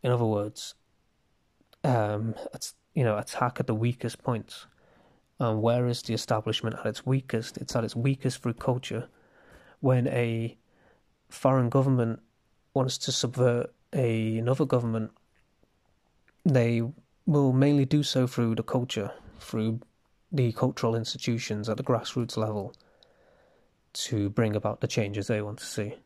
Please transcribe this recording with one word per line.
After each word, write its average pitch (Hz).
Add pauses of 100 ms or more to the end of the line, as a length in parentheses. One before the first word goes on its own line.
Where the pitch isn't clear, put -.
In 127
other 120
words, 107 (1080)
um, 110 (180)
it's, - (180)
you 139
know, 107
attack -
at -
the 113
weakest 117
points. - (720)
And 110
where 120
is 120
the -
establishment 113
at -
its 107
weakest? 131
It's -
at 117
its 110
weakest 131
through 117
culture. 123 (720)
When 127
a 117 (720)
foreign 131
government 127 (540)
wants 131
to -
subvert 123 (200)
a, 110
another 127
government, 113 (1300)
they 117 (440)
will 143
mainly 139
do 147
so 131
through 120
the 110
culture, 120 (280)
through 113 (500)
the 127
cultural 120
institutions 113
at 107
the 135
grassroots 117
level, 107 (1160)
to 101
bring 107
about 107
the 117
changes 101
they 107
want 104
to -
see. 104 (120)